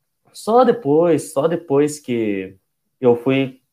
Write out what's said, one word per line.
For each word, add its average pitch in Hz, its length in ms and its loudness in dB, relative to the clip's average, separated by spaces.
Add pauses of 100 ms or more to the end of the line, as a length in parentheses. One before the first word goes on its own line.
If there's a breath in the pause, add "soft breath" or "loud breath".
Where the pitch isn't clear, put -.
(320)
só 240 320 2
depois, 165 680 0
só 143 140 0
depois 147 520 -2
que 101 560 -6 (460)
eu 120 160 4
fui 135 440 -4 (120)